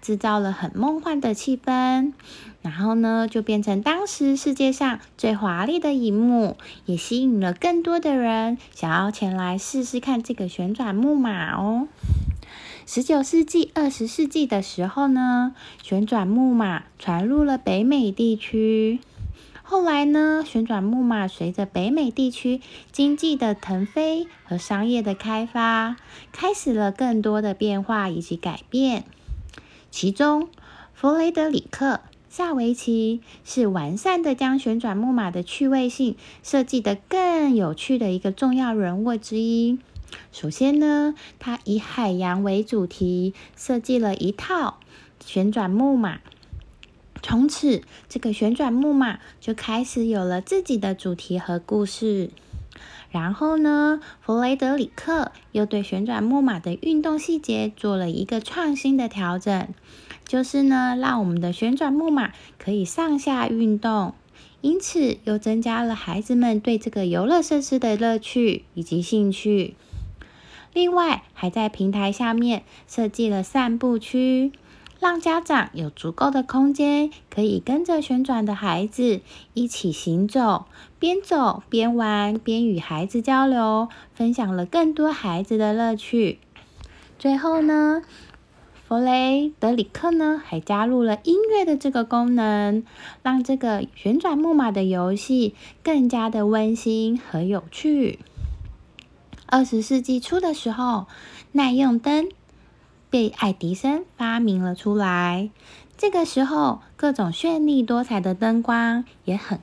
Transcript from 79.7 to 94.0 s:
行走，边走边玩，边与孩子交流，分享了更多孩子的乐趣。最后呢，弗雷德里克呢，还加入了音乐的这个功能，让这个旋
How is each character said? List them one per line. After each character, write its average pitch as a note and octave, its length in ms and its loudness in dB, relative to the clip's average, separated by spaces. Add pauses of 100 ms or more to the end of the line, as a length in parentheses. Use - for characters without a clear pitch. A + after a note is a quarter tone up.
行 E3+ 360 0
走， A3 380 0 (320)
边 F4+ 240 0
走 B3 480 0
边 A#3 260 0
玩， G#3+ 440 0
边 A3+ 260 0
与 G3 140 0
孩 D#3+ 260 -6
子 A3+ 160 -4
交 C4+ 240 2
流， A#3 440 2 (260)
分 A#3 180 0
享 G3+ 220 -2
了 F3+ 100 -2
更 D#4+ 280 2
多 D4+ 180 2
孩 F#3+ 320 -4
子 A3 140 -2
的 G#3+ 140 2
乐 A3+ 240 0
趣。 G#3+ 440 0 (800)
最 C#4 180 2
后 D#4+ 240 0
呢， D4+ 400 2 (840)
弗 A#3 100 0
雷 C4 600 2
德 A3+ 120 2
里 A#3 120 0
克 - 280 -4
呢， D#4 320 2
还 - 160 -6
加 G3+ 260 0
入 B3 180 2
了 G#3+ 200 2
音 E4+ 140 4 (140)
乐 G#4 120 4
的 D#4 140 2
这 C#4 140 -2
个 A#3+ 120 0
功 A#3+ 300 2
能， G#3+ 500 2 (380)
让 C4 220 2
这 C4+ 120 0
个 A3 300 -2 (100)
旋 G#3+ 220 0